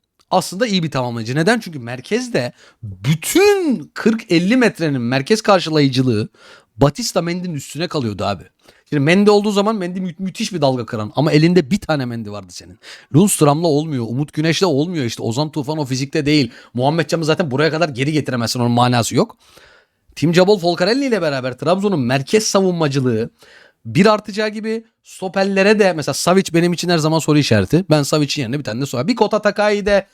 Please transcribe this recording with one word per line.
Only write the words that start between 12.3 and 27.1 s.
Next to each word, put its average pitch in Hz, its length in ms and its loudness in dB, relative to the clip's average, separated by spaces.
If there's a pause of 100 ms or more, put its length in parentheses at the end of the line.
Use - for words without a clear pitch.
senin. - 260 -20 (360)
Lundstram'la 160 520 4
olmuyor, 143 400 -2
Umut 131 260 -4
Güneş'le 156 300 0
olmuyor 156 420 0
işte. 110 180 -6
Ozan 131 280 -4
Tufan 151 260 -6
o 147 80 -4
fizikte 135 400 -4
değil. 147 260 2 (220)
Muhammed 143 340 0
Cam'ı 165 180 -2
zaten 151 260 0
buraya 143 200 0
kadar 156 180 -2
geri 139 220 -4
getiremezsin, 127 480 -2
onun 120 120 2
manası 120 440 2
yok. 196 220 0 (800)
Tim 160 180 0
Jabol 185 260 4
Folcarelli 185 460 0
ile 220 160 0
beraber 131 360 -4
Trabzon'un 190 420 0
merkez 135 440 0
savunmacılığı 139 840 0 (560)
bir 123 200 4
artacağı 214 440 0
gibi 220 340 -6 (200)
stoperlere 196 760 0
de 185 140 4
mesela 147 200 -4
Savic 185 300 2 (100)
benim 170 200 2
için 175 160 -4
her 175 80 2
zaman 156 220 2